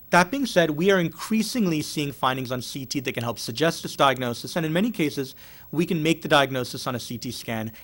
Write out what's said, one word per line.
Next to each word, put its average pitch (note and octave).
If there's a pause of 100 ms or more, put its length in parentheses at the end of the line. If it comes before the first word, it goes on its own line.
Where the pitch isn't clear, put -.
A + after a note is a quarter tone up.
(120)
that F3+
being C#4
said, E3+
we E3+
are F#3+
increasingly F#3+
seeing D3
findings C3
on B2
C C3+
T C#3+
that B2+
can A#2+
help A#2
suggest D3+
this -
diagnosis, C3
and E3+
in D#3
many G3+
cases, C#3+ (380)
we E3
can D#3
make D#3+
the E3+
diagnosis C3+
on C3
a A#2
C A#2+
T A#2+
scan, A2 (120)